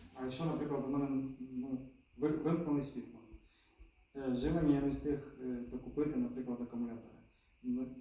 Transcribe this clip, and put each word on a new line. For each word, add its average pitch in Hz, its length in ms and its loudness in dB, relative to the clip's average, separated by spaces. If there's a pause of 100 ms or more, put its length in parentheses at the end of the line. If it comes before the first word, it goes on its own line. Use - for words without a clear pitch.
(140)
А 131 100 -8
якщо, 131 220 -2
наприклад, 143 420 2
у - 20 0
мене, 135 400 2 (100)
ну, 127 500 -4 (280)
ви-, 147 120 4
вимкнули 156 520 2
світло, - 380 -6 (960)
е, 131 200 0
живлення 147 400 6
я 139 60 4
не 139 80 2
встиг, 143 520 -2
е, 127 40 -6 (260)
докупити, 127 440 0
наприклад, 120 460 -2
акумулятори. - 540 -6 (500)
М, 127 360 0